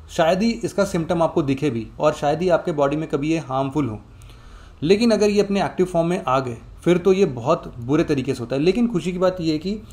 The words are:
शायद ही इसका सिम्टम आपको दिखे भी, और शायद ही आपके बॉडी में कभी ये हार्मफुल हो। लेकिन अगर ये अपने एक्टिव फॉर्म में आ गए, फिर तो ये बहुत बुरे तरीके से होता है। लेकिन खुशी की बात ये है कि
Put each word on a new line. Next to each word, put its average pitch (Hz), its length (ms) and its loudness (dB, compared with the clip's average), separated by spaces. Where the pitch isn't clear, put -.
शायद 175 320 2
ही 233 100 2
इसका 202 320 -2
सिम्टम 170 380 0
आपको 165 200 2
दिखे 139 280 0
भी, 117 180 -4
और 151 140 2
शायद 156 280 -2
ही 180 80 0
आपके 170 220 2
बॉडी 143 240 0
में 156 140 -4
कभी 147 220 -2
ये 160 80 0
हार्मफुल 135 500 -2
हो। 107 100 -8
लेकिन 208 280 4
अगर 208 180 2
ये 202 120 2
अपने 196 220 0
एक्टिव 165 220 0
फॉर्म 170 220 0
में 175 160 -2
आ 131 160 0
गए, 120 180 -6
फिर 175 140 4
तो 185 160 2
ये 190 120 4
बहुत 139 540 -2
बुरे 139 240 0
तरीके 139 300 0
से - 60 -6
होता 120 160 -4
है। 139 60 0
लेकिन 196 260 2
खुशी 175 240 -2
की 180 60 -6
बात 185 240 2
ये 160 100 0
है 151 80 0
कि 196 200 -4